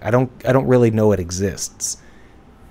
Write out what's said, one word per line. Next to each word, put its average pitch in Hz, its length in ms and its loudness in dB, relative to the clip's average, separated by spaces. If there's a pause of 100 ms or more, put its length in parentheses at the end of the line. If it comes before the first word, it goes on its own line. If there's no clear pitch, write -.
I - 80 -6
don't, 123 220 0 (140)
I 127 80 0
don't 135 120 2
really 123 240 4
know 107 220 2
it 95 80 0
exists. 90 800 -8 (720)